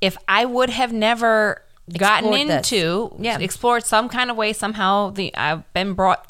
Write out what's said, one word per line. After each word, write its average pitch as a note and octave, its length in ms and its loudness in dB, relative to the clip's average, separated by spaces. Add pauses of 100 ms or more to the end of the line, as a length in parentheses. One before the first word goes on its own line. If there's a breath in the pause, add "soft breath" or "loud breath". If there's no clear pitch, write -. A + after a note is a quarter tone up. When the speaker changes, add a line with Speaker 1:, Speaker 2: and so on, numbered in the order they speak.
Speaker 1:
If F#3+ 160 0 (120)
I G#3+ 160 2
would B3+ 240 0
have A#3+ 240 -2
never A3 680 2 (360)
gotten G#3 360 4
Speaker 2:
Explored D4 140 2
this. C#3+ 240 0
Speaker 1:
into, F#3+ 480 0
Speaker 2:
Yeah. A3+ 200 -2
Speaker 1:
explored A#3 460 0
some A3+ 220 2
kind B3 240 -2
of A3+ 60 -6
way, G#3+ 160 0
somehow G3+ 560 0
the, G3 260 -8
I've D#3 380 -4
been F#3+ 200 -2
brought F#3 360 2